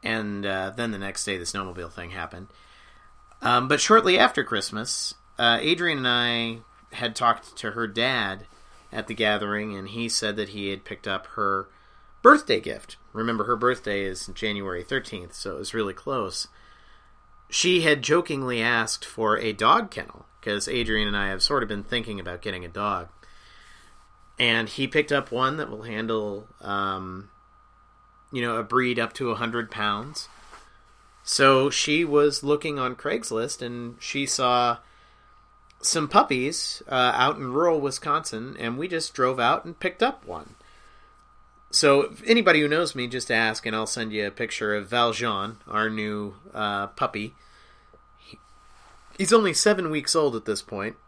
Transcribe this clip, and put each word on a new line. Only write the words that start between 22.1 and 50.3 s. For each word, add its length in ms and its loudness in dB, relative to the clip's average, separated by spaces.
about 240 -10
getting 220 -6
a 40 -12
dog. 400 -4
And 300 2
he 180 -4
picked 260 0
up 180 0
one 260 0
that 140 -6
will 120 -12
handle, 680 -4
um, 680 -6
you 100 -4
know, 140 0
a 60 -2
breed 360 2
up 160 -2
to 160 -2
a 60 0
hundred 340 -4
pounds. 580 -4
So 480 6
she 340 2
was 400 4
looking 340 0
on 180 -2
Craigslist, 640 -4
and 380 -10
she 260 -4
saw 520 2
some 280 0
puppies, 800 2
uh, 260 4
out 220 2
in 160 -8
rural 280 2
Wisconsin, 800 -4
and 180 -4
we 120 -6
just 260 -6
drove 260 0
out 240 2
and 160 -14
picked 220 -2
up 220 0
one. 300 -12
So 320 6
if 220 -6
anybody 360 6
who 80 2
knows 260 0
me, 140 -4
just 220 -6
ask, 360 0
and 80 -4
I'll 120 -2
send 260 -4
you 140 -2
a 40 -2
picture 440 -2
of 140 -4
Valjean, 680 0
our 220 0
new, 460 -6
uh, 340 -2
puppy. 460 -4
He, 200 -20
he's 140 4
only 200 8
seven 380 4
weeks 240 -2
old 220 4